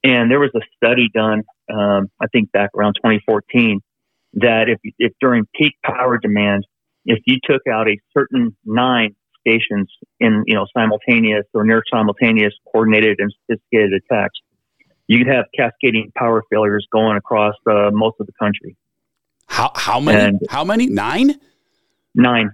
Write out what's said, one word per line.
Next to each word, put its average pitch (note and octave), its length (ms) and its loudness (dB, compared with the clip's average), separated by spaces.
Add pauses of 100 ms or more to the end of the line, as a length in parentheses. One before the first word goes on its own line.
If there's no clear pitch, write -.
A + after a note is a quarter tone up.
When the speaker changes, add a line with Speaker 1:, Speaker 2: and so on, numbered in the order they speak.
Speaker 1:
And A#2+ 280 2
there C#3 100 2
was C#3 140 0
a A2+ 60 -2 (160)
study A#2+ 360 2
done, A2 300 0 (300)
um, G2+ 360 0 (120)
I - 80 -4
think A2 240 -2
back G2+ 220 0
around G#2 280 0
twenty A2 240 2
fourteen, A2 540 0 (540)
that A2+ 340 2
if, A2+ 100 -2 (200)
if A#2 220 -2
during A#2+ 340 2
peak D3+ 200 -2 (100)
power B2+ 340 -2
demand, G2+ 480 -2 (380)
if A2 220 0
you B2+ 180 2
took C3+ 220 0
out A2 220 0
a G#2 100 -2 (180)
certain B2+ 480 -2
nine A#2 520 0 (240)
stations A2 500 -2 (300)
in, G#2+ 260 2
you A2 80 0
know, G2+ 120 -2 (100)
simultaneous A2 760 0
or G#2+ 120 0
near A2+ 180 2 (100)
simultaneous A2 600 0 (160)
coordinated A2 480 2
and G2+ 220 -4
sophisticated G#2 640 -2
attacks, G#2 340 -4 (720)
you A2+ 100 4
could B2 160 2
have A#2+ 120 0 (100)
cascading A#2 600 -2
power A2+ 340 0
failures G#2 420 0
going A2 240 0
across, G#2 380 -2 (140)
uh, G#2 240 2
most A2 280 -2
of G#2 60 -8
the - 120 -20
country. G#2 380 -4 (720)
Speaker 2:
How, - 280 -4
how A#2+ 240 -2
many? A2+ 220 2
Speaker 1:
And G2+ 280 0
Speaker 2:
How C#3 160 -4
many? A3+ 220 0
Nine? D#3+ 480 0 (800)
Speaker 1:
Nine. A#2 400 2